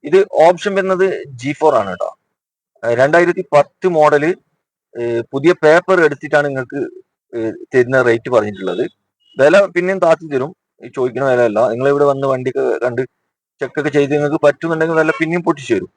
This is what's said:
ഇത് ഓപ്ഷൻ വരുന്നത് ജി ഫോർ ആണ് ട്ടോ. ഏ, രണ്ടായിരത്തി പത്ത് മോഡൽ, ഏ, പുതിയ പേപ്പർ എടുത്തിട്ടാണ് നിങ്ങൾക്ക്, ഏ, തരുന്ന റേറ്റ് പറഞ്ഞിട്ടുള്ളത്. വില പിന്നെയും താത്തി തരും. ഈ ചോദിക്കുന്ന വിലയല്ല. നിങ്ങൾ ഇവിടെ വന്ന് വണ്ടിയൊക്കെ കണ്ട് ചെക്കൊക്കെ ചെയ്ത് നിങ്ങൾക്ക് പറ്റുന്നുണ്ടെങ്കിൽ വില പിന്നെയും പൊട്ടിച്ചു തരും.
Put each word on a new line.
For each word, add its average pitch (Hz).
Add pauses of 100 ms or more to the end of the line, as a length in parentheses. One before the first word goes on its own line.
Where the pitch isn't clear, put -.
ഇത് 190
ഓപ്ഷൻ 175
വരുന്നത് 185
ജി 131
ഫോർ 151
ആണ് 98
ട്ടോ. - (680)
ഏ, 117
രണ്ടായിരത്തി 170
പത്ത് 151
മോഡൽ, 151 (640)
ഏ, 117
പുതിയ 135
പേപ്പർ 175
എടുത്തിട്ടാണ് 147
നിങ്ങൾക്ക്, 131 (480)
ഏ, 113
തരുന്ന 127
റേറ്റ് 117
പറഞ്ഞിട്ടുള്ളത്. 104 (480)
വില 170
പിന്നെയും 180
താത്തി 165
തരും. 139 (280)
ഈ 123
ചോദിക്കുന്ന 127
വിലയല്ല. 120
നിങ്ങൾ 120
ഇവിടെ 143
വന്ന് 139
വണ്ടിയൊക്കെ 127
കണ്ട് 123 (580)
ചെക്കൊക്കെ 143
ചെയ്ത് 143
നിങ്ങൾക്ക് 147
പറ്റുന്നുണ്ടെങ്കിൽ 160
വില 160
പിന്നെയും 165
പൊട്ടിച്ചു 147
തരും. 92